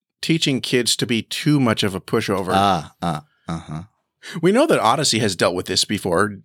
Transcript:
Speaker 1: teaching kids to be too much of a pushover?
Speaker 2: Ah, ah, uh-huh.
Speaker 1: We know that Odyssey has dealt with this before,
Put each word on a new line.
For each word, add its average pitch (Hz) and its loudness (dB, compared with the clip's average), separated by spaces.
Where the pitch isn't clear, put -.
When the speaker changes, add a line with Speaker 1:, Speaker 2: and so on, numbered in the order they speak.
Speaker 1:
teaching 147 0
kids 123 0
to 127 -2
be 110 0
too - 0
much 113 2
of 95 0
a 92 -6
pushover? 98 -2
Speaker 2:
Ah, 95 2
ah, 78 -4
uh-huh. 80 -10
Speaker 1:
We 180 4
know 262 4
that 147 2
Odyssey 117 2
has 101 0
dealt 92 0
with 90 -4
this 92 0
before, 101 -2